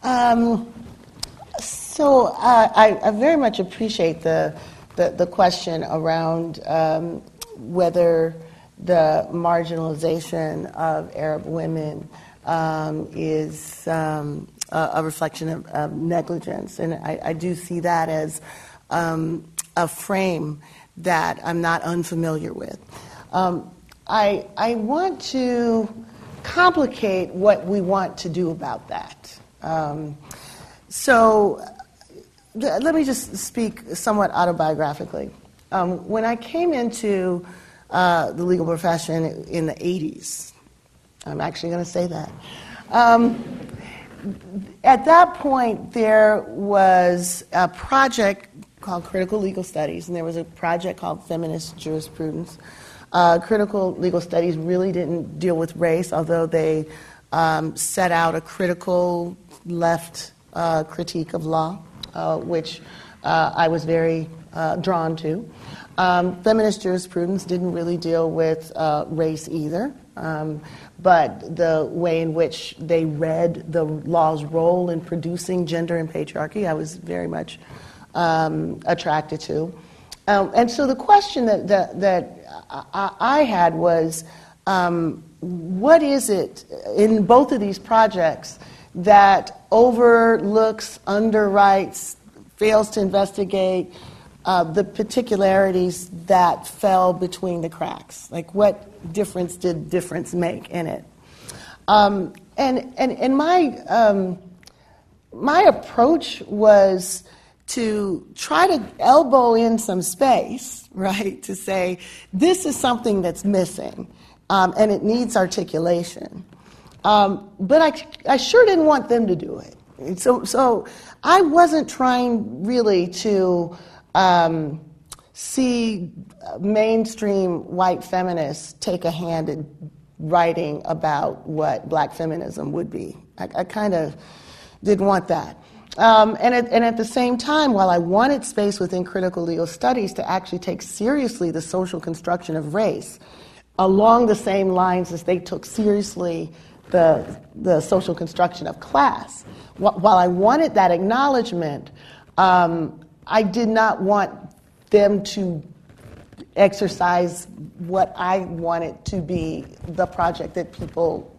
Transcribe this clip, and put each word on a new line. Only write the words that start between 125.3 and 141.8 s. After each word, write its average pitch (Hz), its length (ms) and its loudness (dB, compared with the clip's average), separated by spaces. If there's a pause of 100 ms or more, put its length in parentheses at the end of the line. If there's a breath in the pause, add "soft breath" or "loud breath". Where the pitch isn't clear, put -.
see 233 800 -4 (480)
mainstream 208 1080 0
white 180 380 0
feminists 170 720 -4
take 180 320 -6
a 165 60 0
hand 165 380 -4
in 151 420 -12 (280)
writing 160 640 0
about 160 640 -4
what 151 420 -4
black 151 240 -2
feminism - 600 -8
would - 180 -6
be. 82 260 -12 (220)
I, 92 160 -8
I 180 80 -2
kind 208 300 -2
of 160 220 -2 (680 loud breath)
didn't 196 240 2
want 185 220 2
that. 160 280 -4 (400 loud breath)
Um, 220 420 6
and 247 160 2
at, 240 160 0
and 233 140 4
at 233 100 0
the 226 100 -2
same 247 320 0
time, 294 360 0
while 190 160 4
I 175 80 4
wanted 214 480 2
space 202 340 -2
within 180 240 -4
critical 180 400 -4
legal 165 240 -2
studies 240 460 -2
to - 160 -6
actually 185 300 -4
take 185 220 -8
seriously 226 720 -4
the 160 100 -6
social 180 380 -6